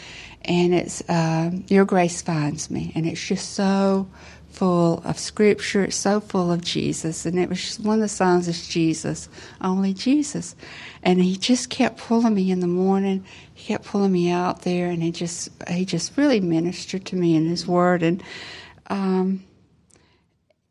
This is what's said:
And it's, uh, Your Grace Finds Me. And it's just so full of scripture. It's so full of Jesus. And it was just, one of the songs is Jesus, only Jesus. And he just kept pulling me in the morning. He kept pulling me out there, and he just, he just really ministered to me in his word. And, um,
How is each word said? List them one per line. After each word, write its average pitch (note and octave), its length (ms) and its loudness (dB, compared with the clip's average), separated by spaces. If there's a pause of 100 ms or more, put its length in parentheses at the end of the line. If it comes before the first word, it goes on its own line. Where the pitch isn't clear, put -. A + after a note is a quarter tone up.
(440)
And F3 300 4
it's, - 340 -2
uh, E3 420 0 (180)
Your G3 160 6
Grace F3 380 2
Finds D3+ 480 -2
Me. E3 240 -6
And E3 120 0
it's E3+ 200 -6
just - 280 -4
so G3 520 2 (560)
full F3 420 4
of - 140 -4
scripture. G3+ 640 2
It's - 140 -2
so G#3 240 0
full F#3 320 0
of F3 100 0
Jesus. D#3+ 640 -4
And E3+ 100 -2
it F3+ 120 0
was F#3 120 -4
just, - 200 -8
one G#3+ 160 0
of A3 40 2
the G#3+ 60 0
songs F3+ 400 2
is E3+ 220 -4
Jesus, D#3+ 600 -2 (320)
only F#3+ 320 0
Jesus. B3+ 640 -2 (480)
And F#3 180 4
he F#3 160 2
just B3 320 0
kept - 300 -2
pulling A#3 380 2
me F#3 160 2
in F#3 80 0
the F3+ 80 0
morning. F#3+ 560 0 (300)
He - 180 -8
kept G#3 140 -4
pulling G3 260 2
me F3 180 2
out F3 320 -2
there, F3+ 260 -2
and E3+ 140 -2
he E3 80 0
just, E3+ 380 -8 (200)
he F3 160 -2
just F#3+ 320 -4
really C#4 220 4
ministered F3 680 -2
to F#3 100 -6
me E3+ 180 4
in D#3+ 140 4
his F3 180 -4
word. F3+ 380 2
And, F3 180 0 (640)
um, F#3+ 560 0 (1300)